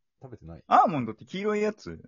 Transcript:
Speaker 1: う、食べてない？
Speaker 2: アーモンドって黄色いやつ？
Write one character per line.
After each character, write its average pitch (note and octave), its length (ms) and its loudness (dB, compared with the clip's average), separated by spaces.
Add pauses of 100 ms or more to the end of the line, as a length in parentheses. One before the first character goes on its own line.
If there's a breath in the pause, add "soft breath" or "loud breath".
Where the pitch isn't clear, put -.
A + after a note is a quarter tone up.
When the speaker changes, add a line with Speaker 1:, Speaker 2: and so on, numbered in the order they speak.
(220)
Speaker 1:
う、 - 20 -18
食 B2+ 80 -16
べ A2 60 -16
て - 80 -20
な E2 120 -14
い？ - 100 -20
Speaker 2:
ア F#4 180 8
ー - 20 2
モ F3+ 140 0
ン A#2 40 -2
ド A2 60 -6
っ G#2+ 40 -8
て - 100 -20
黄 F#3 160 -8
色 G#3+ 160 0
い G#3 40 0
や G#3 120 0
つ？ E2 340 -14